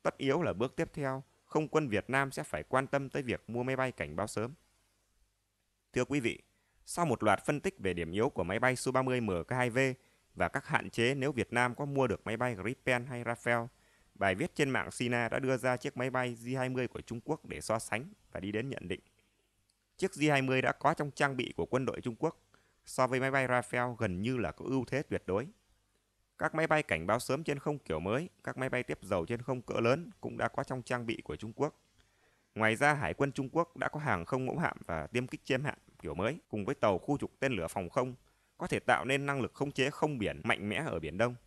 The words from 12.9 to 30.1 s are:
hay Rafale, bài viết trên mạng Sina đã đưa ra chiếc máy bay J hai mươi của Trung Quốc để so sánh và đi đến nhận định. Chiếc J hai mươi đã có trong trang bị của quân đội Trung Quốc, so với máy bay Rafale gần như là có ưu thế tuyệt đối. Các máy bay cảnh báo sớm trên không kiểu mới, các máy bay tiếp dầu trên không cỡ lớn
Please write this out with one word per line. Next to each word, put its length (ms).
hay 180
Rafale, 420
bài 200
viết 200
trên 160
mạng 200
Sina 380
đã 100
đưa 180
ra 200
chiếc 200
máy 140
bay 300
J 180
hai 100
mươi 200
của 120
Trung 240
Quốc 220
để 140
so 180
sánh 260
và 80
đi 120
đến 160
nhận 200
định. 120
Chiếc 140
J 200
hai 120
mươi 200
đã 100
có 220
trong 160
trang 260
bị 200
của 100
quân 200
đội 140
Trung 180
Quốc, 200
so 220
với 140
máy 100
bay 160
Rafale 480
gần 280
như 140
là 160
có 120
ưu 200
thế 180
tuyệt 240
đối. 200
Các 160
máy 120
bay 160
cảnh 240
báo 120
sớm 260
trên 140
không 200
kiểu 220
mới, 280
các 140
máy 100
bay 140
tiếp 200
dầu 240
trên 160
không 200
cỡ 180
lớn 300